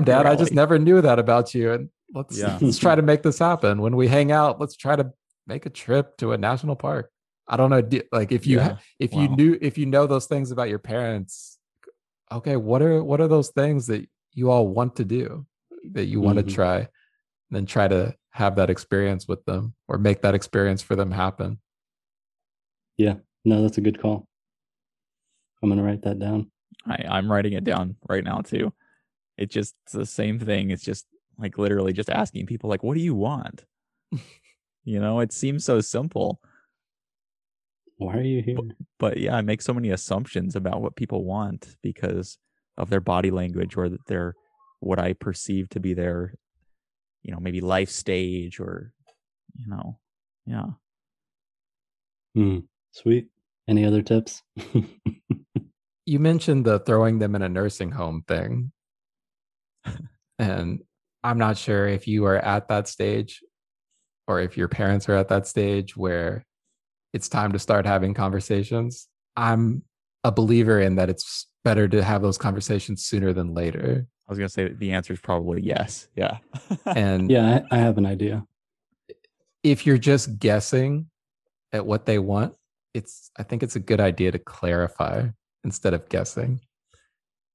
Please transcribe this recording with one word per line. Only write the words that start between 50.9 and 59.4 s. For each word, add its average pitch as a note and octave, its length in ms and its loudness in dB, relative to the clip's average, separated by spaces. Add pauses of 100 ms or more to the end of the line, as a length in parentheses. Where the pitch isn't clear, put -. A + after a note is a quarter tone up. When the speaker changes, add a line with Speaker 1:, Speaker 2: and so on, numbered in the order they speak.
Speaker 3:
Hmm. G2 260 2 (320)
Sweet. A#2+ 360 0 (400)
Any G#2+ 180 4
other G#2 160 4
tips? A2+ 400 0 (160)
<laughs> - 160 -16 (1300)
Speaker 2:
You C#3+ 120 0
mentioned D#3 460 2
the G#2+ 140 4
throwing A2+ 400 2
them G2+ 160 0
in G2 80 -2
a F#2 40 -2
nursing F#2 440 -4
home D#2+ 360 -6
thing. A#2+ 440 -4 (1120)